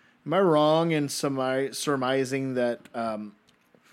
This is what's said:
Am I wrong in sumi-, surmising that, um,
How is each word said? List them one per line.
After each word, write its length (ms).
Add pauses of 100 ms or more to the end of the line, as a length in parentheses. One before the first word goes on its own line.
(260)
Am 80
I 60
wrong 520
in 160
sumi-, 640
surmising 800
that, 260 (140)
um, 400 (580)